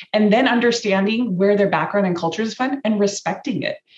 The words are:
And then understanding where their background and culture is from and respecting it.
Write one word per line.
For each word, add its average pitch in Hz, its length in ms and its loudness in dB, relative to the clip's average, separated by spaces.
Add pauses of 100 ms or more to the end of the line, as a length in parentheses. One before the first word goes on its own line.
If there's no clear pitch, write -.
(140)
And 208 180 4
then 247 160 4
understanding 220 880 0
where 202 200 4
their 196 120 2
background 165 380 0
and 175 80 -2
culture 170 260 -4
is 220 120 -4
from 269 300 -4
and 214 160 0
respecting 202 640 -2
it. - 140 -4 (200)